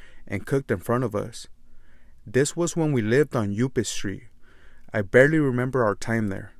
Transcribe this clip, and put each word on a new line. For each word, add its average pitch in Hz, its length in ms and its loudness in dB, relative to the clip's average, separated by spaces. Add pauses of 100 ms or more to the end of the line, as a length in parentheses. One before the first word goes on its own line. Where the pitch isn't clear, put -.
(280)
and 98 180 -4
cooked 139 240 -2
in 101 100 0
front 123 260 0
of 101 100 -4
us. - 320 -6 (800)
This 127 280 2
was 170 200 -2
when 160 160 2
we 127 100 2
lived 127 340 4
on 104 200 0
Yupes 123 320 0
Street. - 360 -6 (720)
I 110 100 0
barely 139 360 6
remember 127 460 0
our 101 100 2
time 113 320 -2
there. 98 320 -6